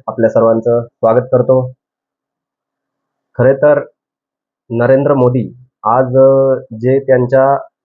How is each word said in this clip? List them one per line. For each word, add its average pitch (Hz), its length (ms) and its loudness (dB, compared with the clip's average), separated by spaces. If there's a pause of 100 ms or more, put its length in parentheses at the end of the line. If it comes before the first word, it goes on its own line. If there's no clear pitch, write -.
आपल्या 113 240 -2
सर्वांचं 113 540 0
स्वागत 120 480 -2
करतो. 127 400 0 (1700)
खरे 131 160 2
तर 143 260 2 (920)
नरेंद्र 135 440 0
मोदी 123 420 -2 (280)
आज, 123 320 -2
अ, 135 380 2 (260)
जे 131 180 0
त्यांच्या 135 600 0 (260)